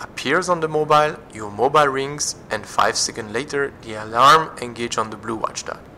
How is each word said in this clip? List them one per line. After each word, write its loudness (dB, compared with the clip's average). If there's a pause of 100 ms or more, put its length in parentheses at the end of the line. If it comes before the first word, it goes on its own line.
appears -2
on 2
the -2
mobile, 2 (180)
your -10
mobile 4
rings -4 (140)
and -6
five 0
seconds -4
later -4 (120)
the -12
alarm 4
engages -6
on -2
the -12
Blue -6
Watchdog. -8 (180)